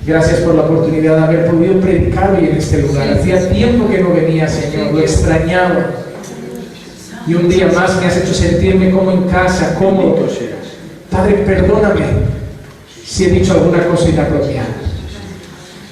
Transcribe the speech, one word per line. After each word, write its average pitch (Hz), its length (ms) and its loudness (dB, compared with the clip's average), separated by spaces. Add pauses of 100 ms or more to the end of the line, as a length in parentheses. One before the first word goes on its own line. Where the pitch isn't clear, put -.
Gracias 165 360 2
por 165 120 2
la 156 100 4
oportunidad 160 540 2
de 160 60 4
haber 165 260 2
podido 180 300 2
predicar 185 600 2
hoy 156 100 2
en 151 80 0
este 151 260 0
lugar. 208 260 0
Hacía 185 400 0
tiempo 226 400 2
que 185 120 0
no 175 120 2
venía, 160 340 0
Señor, 151 460 -4
lo 156 60 0
extrañaba. 160 880 0 (1400)
Y 160 80 -2
un 175 160 0
día 185 240 2
más 185 260 0
me 180 60 -2
has 175 120 0
hecho - 160 0
sentirme 185 580 2
como 185 200 2
en 180 120 2
casa, 180 560 0
cómodo. 175 480 2 (840)
Padre, 190 240 2 (120)
perdóname 202 560 2 (1000)
si - 220 -2
he 175 40 4
dicho 185 240 2
alguna 170 340 2
cosa - 220 2
inapropiada. 143 580 -2 (1200)